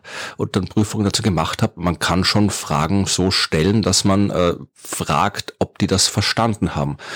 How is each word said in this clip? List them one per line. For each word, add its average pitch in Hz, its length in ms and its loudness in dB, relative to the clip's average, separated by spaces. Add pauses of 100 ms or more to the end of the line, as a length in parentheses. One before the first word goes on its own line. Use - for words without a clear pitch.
(380)
und - 180 -4
dann 92 100 0
Prüfungen 107 400 0
dazu 98 160 0
gemacht 82 400 0
habe, - 140 0
man 85 240 -2
kann 92 240 0
schon 104 260 2
Fragen 85 560 0
so 92 260 0
stellen, 95 520 2
dass 92 220 2
man, 101 260 2
äh, 87 240 2 (180)
fragt, - 840 -2
ob - 180 -4
die 98 100 2
das 95 200 2
verstanden 107 680 0
haben. 71 220 -2 (180)